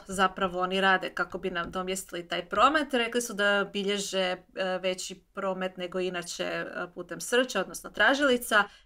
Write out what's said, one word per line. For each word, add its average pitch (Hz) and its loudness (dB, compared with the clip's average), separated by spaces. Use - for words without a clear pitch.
zapravo 185 0
oni 185 0
rade 190 4
kako 180 -4
bi 185 -6
nadomjestili 180 -6
taj 175 -6
promet. 277 4
Rekli 233 0
su 233 -4
da 202 2
bilježe, 196 -2
e, 185 0
veći 185 -4
promet 185 -4
nego 180 -6
inače, 180 -4
e, 170 -4
putem 170 -10
searcha, 247 0
odnosno 170 -8
tražilica, 240 4